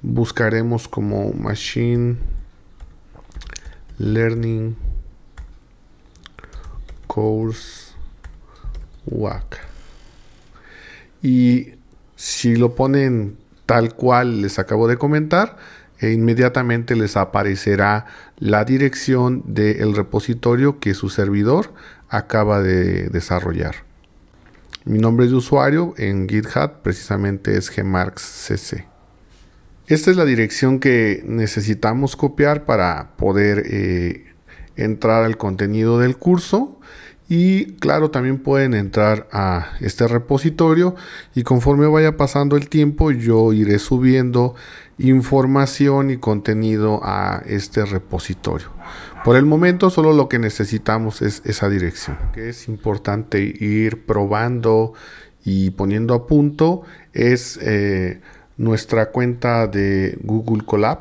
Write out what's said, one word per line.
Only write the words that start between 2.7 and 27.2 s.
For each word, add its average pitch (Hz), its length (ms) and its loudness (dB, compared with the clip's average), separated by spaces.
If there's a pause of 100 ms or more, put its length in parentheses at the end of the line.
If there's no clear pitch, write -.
Learning 113 760 -2 (2250)
Course 110 840 -6 (1120)
uac. 101 520 -8 (1600)
Y 123 480 2 (440)
si - 400 0
lo 117 220 2
ponen 131 680 0 (240)
tal 117 280 2
cual 123 480 2
les 98 160 -4
acabo 110 300 0
de 120 100 2
comentar, 151 580 0 (420)
e 113 140 0
inmediatamente 117 840 2
les 107 200 0
aparecerá 101 880 0 (320)
la 104 300 2
dirección 127 800 0
del 107 500 0
repositorio 120 840 0
que 101 120 -2
su 95 160 -4
servidor 104 640 0 (380)
acaba 107 500 0
de 92 480 0
desarrollar. 85 680 -4 (1080)
Mi 113 140 0
nombre 117 300 4
de 123 60 2
usuario 139 600 2
en 98 320 -2
GitHub 113 540 -2
precisamente 98 760 -2